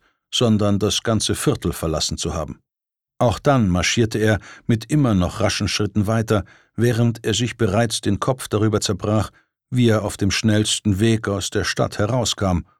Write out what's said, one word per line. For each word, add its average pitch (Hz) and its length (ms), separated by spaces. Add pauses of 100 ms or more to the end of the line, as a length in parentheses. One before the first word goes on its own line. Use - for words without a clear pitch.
(340)
sondern 104 460
das 101 240
ganze 107 320
Viertel 104 380
verlassen 80 440
zu 82 160
haben. 76 260 (600)
Auch 117 200
dann 127 300
marschierte 107 500
er 107 200 (280)
mit 117 240
immer 135 240
noch 90 240
raschen 98 280
Schritten 104 380
weiter, 113 380 (320)
während 117 500
er 113 80
sich 113 240
bereits 110 440
den 101 180
Kopf - 280
darüber 107 320
zerbrach, 104 520 (380)
wie 123 200
er 107 140
auf - 140
dem 98 140
schnellsten 107 680
Weg 113 280
aus 98 220
der 98 140
Stadt - 340
herauskam 104 640 (200)